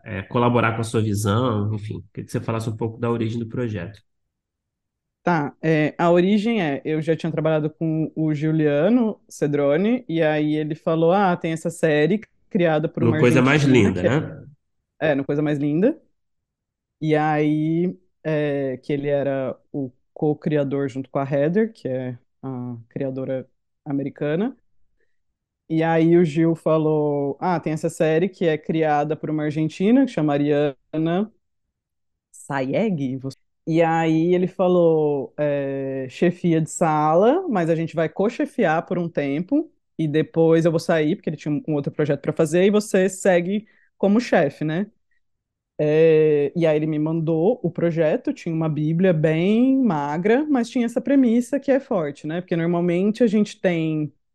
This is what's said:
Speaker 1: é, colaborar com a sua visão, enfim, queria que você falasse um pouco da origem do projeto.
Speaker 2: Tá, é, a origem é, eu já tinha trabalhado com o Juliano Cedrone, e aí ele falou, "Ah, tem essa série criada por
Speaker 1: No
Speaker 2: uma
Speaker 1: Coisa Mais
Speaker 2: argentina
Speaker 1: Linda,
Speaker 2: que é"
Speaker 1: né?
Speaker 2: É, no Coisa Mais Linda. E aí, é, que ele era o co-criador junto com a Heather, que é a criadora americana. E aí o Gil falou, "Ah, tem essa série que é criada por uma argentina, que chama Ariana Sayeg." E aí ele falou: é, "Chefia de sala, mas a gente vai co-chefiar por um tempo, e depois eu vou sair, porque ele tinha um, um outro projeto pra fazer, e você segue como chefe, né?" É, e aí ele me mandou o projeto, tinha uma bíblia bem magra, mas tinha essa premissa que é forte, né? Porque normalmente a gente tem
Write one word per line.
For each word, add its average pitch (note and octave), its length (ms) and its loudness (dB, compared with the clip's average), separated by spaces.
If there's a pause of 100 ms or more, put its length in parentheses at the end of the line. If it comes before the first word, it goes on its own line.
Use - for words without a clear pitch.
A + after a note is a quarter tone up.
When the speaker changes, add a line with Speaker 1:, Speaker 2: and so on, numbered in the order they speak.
Speaker 1:
é, G2+ 180 -10
colaborar A#2 520 2
com A#2 60 -6
a - 40 -4
sua A2 160 0
visão, G#2+ 720 0
enfim, G#2+ 280 -10 (100)
queria G#2+ 120 -12
que - 60 -16
você B2 100 -4
falasse A2+ 280 -4
um A2 80 -8
pouco A2+ 220 -8
da A#2+ 120 -2
origem A2+ 280 -4
do A2+ 100 -8
projeto. G#2+ 520 -8 (1200)
Speaker 2:
Tá, D#3+ 380 0
é, D#3 380 0
a E3+ 120 2
origem G3+ 520 2
é, C#3+ 200 -4
eu D#3 160 -4
já D#3+ 160 -2
tinha D#3+ 160 -6
trabalhado D#3 380 -2
com D#3+ 460 -4
o D#3 180 -2
Juliano D#3 960 0
Cedrone, D3 800 0
e E3 140 -2
aí D3+ 320 0
ele D#3 180 -4
falou, E3 380 0
"Ah, F#3 260 2
tem E3+ 140 -6
essa D#3+ 180 -6
série D#3+ 520 2 (280)
criada D#3+ 400 0
por C#3 140 -4
Speaker 1:
No - 0 -
Speaker 2:
uma A2+ 140 4
Speaker 1:
Coisa B2 240 4
Mais C#3+ 220 4
Speaker 2:
argentina C#3 40 2
Speaker 1:
Linda, G2 340 4
Speaker 2:
que F3 60 0
é" A#2 40 4
Speaker 1:
né? - 340 -4 (540)
Speaker 2:
É, D3 160 0
no C#3 100 -4
Coisa D3+ 160 -2
Mais D3 180 -2
Linda. D#3+ 420 0 (1000)
E D3+ 160 0
aí, D#3 840 0 (260)
é, C#3+ 540 -2
que C#3 160 -6
ele C#3+ 160 -4
era C3+ 500 -2 (120)
o C3+ 200 -8 (220)
co-criador C#3+ 760 -2
junto C3 200 -10
com C#3+ 100 -4
a C#3 100 -2
Heather, F3 440 0
que - 140 -14
é B2+ 300 -6 (260)
a B2 340 -10 (120)
criadora C3 600 -6 (360)
americana. D3 680 -4 (1120)
E D#3+ 140 0
aí E3 340 4
o F3+ 80 6
Gil E3 300 2
falou, D3+ 840 0
"Ah, E3+ 200 0
tem D#3 140 -4
essa D#3+ 160 -4
série D#3+ 380 2
que F3+ 180 -6
é D#3 120 2
criada D3+ 580 0
por D3+ 140 -8
uma D3+ 140 -2
argentina, D#3+ 600 0
que B3 60 -6
chama D3+ 220 0
Ariana C#3+ 420 0 (1600)
Sayeg." C#3 880 -4 (480)
E E3 140 2
aí E3 520 2
ele F3+ 140 2
falou: D#3+ 880 2
é, C#3 720 -4
"Chefia F3 520 0
de D#3 80 -4
sala, E3+ 800 2
mas F3+ 220 0
a E3 60 2
gente D#3+ 200 -6
vai D#3+ 140 -2
co-chefiar F#3+ 760 -2
por - 120 -4
um E3+ 100 -4
tempo, D#3+ 640 -4 (260)
e D#3+ 100 -2
depois D#3+ 580 2
eu E3+ 60 4
vou D#3+ 80 -2
sair, D#3+ 360 0
porque - 140 -8
ele D3+ 80 -6
tinha D3+ 160 -4
um, C#3+ 140 -4
um D#3 80 -2
outro D3 160 -4
projeto D3 300 -2
pra D#3 120 -2
fazer, E3 320 2
e G#3 60 4
você G3+ 380 2
segue F#3+ 580 0 (300)
como G3+ 220 2
chefe, E3 460 0
né?" E3 220 -4 (920)
É, D#3 760 4
e E3 120 0
aí D3+ 100 2
ele D3+ 100 -2
me D#3 120 -2
mandou D#3+ 640 0
o E3+ 80 -2
projeto, E3+ 640 0
tinha - 220 -8
uma D#3+ 140 0
bíblia E3 440 2
bem F#3 720 2
magra, F3+ 640 0
mas A#3+ 200 0
tinha A#3+ 160 -2
essa A#3 160 -4
premissa B3 580 2
que C#4 120 -2
é C4+ 80 4
forte, D#3+ 480 -4
né? E3+ 140 -4
Porque F3+ 140 -4
normalmente F3 680 0
a A#3+ 40 4
gente G#3 320 0
tem D#3+ 540 -2 (220)